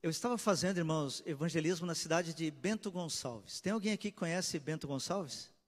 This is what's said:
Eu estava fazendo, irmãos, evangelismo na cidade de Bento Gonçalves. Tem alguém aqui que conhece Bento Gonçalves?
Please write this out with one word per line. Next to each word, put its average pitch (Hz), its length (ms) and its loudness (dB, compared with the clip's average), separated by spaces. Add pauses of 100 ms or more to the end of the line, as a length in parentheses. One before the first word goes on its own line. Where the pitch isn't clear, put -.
Eu 170 100 0
estava 240 280 0
fazendo, 180 400 4
irmãos, 156 480 0
evangelismo 165 580 2
na 175 100 0
cidade 165 380 2
de 156 200 -2
Bento 202 360 -2
Gonçalves. 151 720 -4
Tem 185 120 0
alguém 214 200 2
aqui 202 200 -2
que - 40 -18
conhece 175 440 0
Bento 151 260 -4
Gonçalves? 143 680 -2 (140)